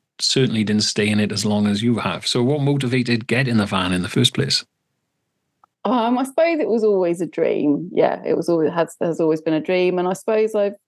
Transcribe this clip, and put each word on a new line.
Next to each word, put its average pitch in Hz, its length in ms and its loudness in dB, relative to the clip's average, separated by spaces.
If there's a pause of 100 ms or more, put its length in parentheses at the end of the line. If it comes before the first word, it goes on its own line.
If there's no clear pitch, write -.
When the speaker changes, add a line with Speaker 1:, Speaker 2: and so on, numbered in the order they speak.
(200)
Speaker 1:
certainly 113 440 0
didn't 107 200 2
stay 104 260 0
in 107 100 0
it 104 120 0
as 107 140 -4
long 104 220 2
as 101 140 0
you 117 160 2
have. 87 300 -4
So 123 160 0
what 143 180 0
motivated 127 680 0
getting 117 300 0
the 101 80 2
van 92 260 -2
in 90 120 0
the 92 60 -8
first - 260 0
place? - 280 -2 (1200)
Speaker 2:
Um, 240 320 2
I 262 80 -2
suppose 330 340 0
it 214 80 0
was 214 160 2
always 185 380 2
a 165 40 0
dream. 156 680 0
Yeah, - 340 0
it 160 120 0
was 170 120 -2
always, 165 220 2
has, 170 300 -4
has 175 180 -2
always 160 220 0
been 160 120 -2
a 156 80 0
dream. 180 360 0
And 180 100 -2
I 185 60 -2
suppose 220 400 0
I've, 202 220 -2 (120)